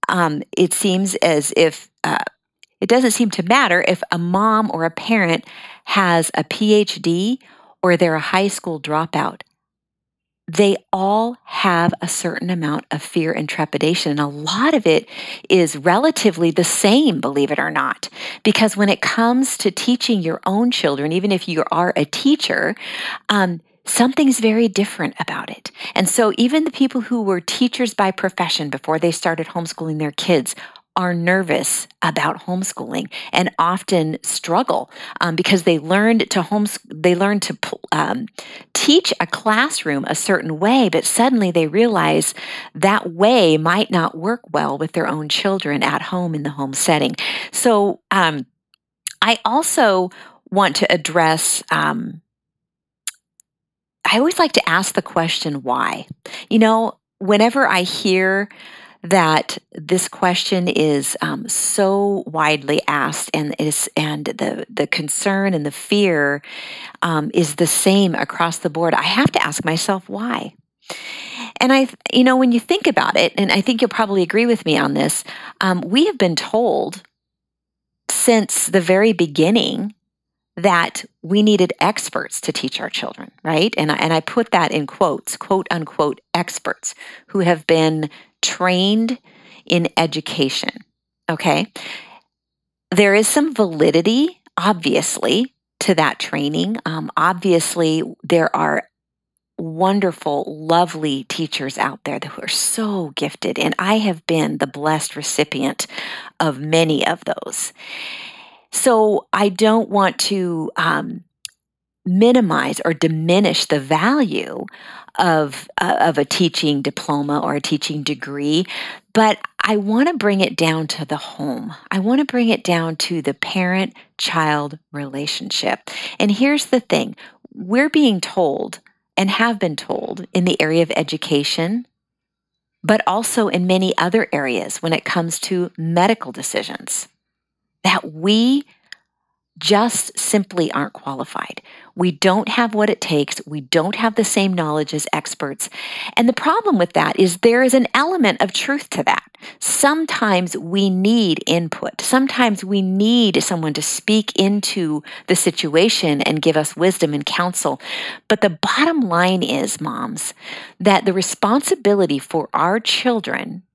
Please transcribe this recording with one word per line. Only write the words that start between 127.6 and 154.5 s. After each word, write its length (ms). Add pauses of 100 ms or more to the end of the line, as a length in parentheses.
being 280
told 600 (360)
and 140
have 300
been 160
told 580
in 120
the 140
area 220
of 140
education, 920 (960)
but 220
also 420
in 200
many 300
other 360
areas 480
when 100
it 140
comes 360
to 360
medical 540
decisions, 760 (760)
that 280
we 540 (960)
just 580
simply 540
aren't 220
qualified. 680 (340)
We 160
don't 380
have 240
what 160
it 100
takes. 460
We 160
don't 340
have 200
the 80
same 300
knowledge 420
as 180
experts. 560 (480)
And 100
the 60
problem 460
with 140
that 260
is 180
there 240
is 140
an 180
element 480
of 100
truth 400
to 120
that. 200 (360)
Sometimes 960
we 320
need 560
input. 560
Sometimes 640
we 180
need 600
someone 300
to 80
speak 580
into 640 (240)